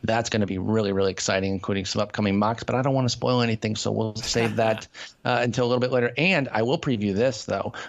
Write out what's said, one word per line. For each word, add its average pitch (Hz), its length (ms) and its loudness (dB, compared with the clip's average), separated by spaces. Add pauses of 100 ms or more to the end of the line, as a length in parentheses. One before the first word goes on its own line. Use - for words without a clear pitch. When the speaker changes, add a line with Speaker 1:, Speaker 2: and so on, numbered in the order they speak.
Speaker 1:
That's 113 260 0
gonna 104 160 0
be 95 120 -4
really, 101 340 0
really 95 180 2
exciting, 95 400 0
including 98 360 -2
some - 160 -2
upcoming 101 360 0
mocks, 110 240 0
but 120 140 -2
I 131 60 0
don't 135 120 2
wanna 127 140 2
spoil 123 320 2
anything, 113 340 0
so 107 160 -2
we'll 110 240 -2
save 113 420 0
that, 110 300 2 (200)
Speaker 2:
<laughs> - 180 -20
Speaker 1:
uh, 123 180 2
until 123 220 0
a 120 40 2
little 123 120 2
bit 123 100 0
later. 120 260 2
And 156 360 2
I 110 100 2
will 135 160 2
preview 104 360 0
this, 120 320 0
though. 98 260 -4 (160)